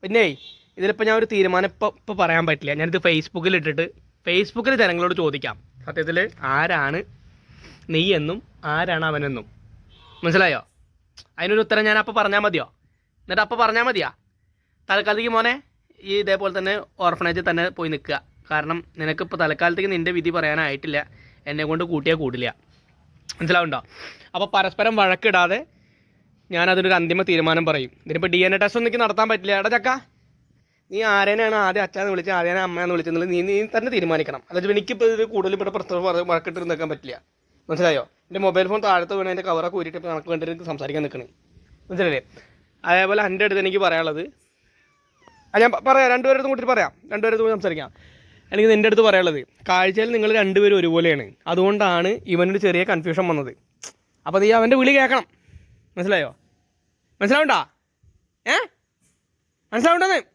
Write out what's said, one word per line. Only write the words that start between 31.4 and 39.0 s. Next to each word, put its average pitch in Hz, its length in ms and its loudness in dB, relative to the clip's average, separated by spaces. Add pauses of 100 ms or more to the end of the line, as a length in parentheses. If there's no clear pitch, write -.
ആദ്യം 190 200 0
അച്ഛാന്ന് 196 280 -4
വിളിച്ചത്, 180 240 -4
ആദ്യം 175 300 0
അമ്മയാന്ന് 175 280 -4
വിളിച്ചെന്നുള്ളത് 170 380 -2
നീ, 175 140 0
നീ 202 60 0 (220)
തന്നെ 226 180 -2
തീരുമാനിക്കണം. 160 540 -2
അതായത് 180 260 -2
എനിക്കിപ്പോ 208 340 -2
ഇതിൽ 220 260 0
കൂടുതൽ 190 240 0
ഇവിടെ 196 180 -6
പുറത്ത് 180 300 -4
വഴ-, 175 240 0
വഴക്കിട്ട് 170 400 -4
നിൽക്കാൻ 160 220 -4
പറ്റില്ല. 131 240 -12 (520)
മനസ്സിലായോ? 156 360 0 (240)
എൻ്റെ 190 180 -6
മൊബൈൽ 185 260 2
ഫോൺ 214 140 -2
താഴത്ത് 180 320 2